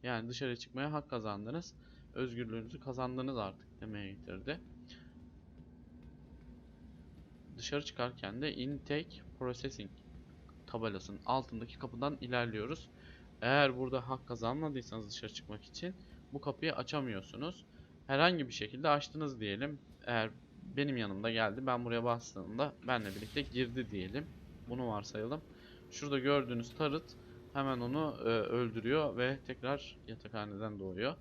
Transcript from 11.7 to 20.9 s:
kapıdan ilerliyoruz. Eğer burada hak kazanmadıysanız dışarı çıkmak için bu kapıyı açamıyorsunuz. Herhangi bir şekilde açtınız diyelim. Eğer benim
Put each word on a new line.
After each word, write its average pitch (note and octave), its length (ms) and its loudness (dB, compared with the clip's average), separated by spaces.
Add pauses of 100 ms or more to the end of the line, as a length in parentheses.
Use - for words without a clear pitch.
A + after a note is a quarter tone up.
kapıdan C3 420 -2
ilerliyoruz. A#2+ 680 0 (540)
Eğer C3 360 8
burada B2+ 300 2
hak C3 200 -2
kazanmadıysanız A#2+ 840 0
dışarı - 220 -6
çıkmak - 320 -8
için F3+ 300 -6 (380)
bu C#3 80 -4
kapıyı D3+ 360 0
açamıyorsunuz. B2+ 880 -2 (420)
Herhangi D3 420 6
bir A#2 40 -8
şekilde B2 360 0
açtınız C#3+ 520 4
diyelim. A#2+ 380 0 (280)
Eğer A2 240 4 (320)
benim C#3 340 2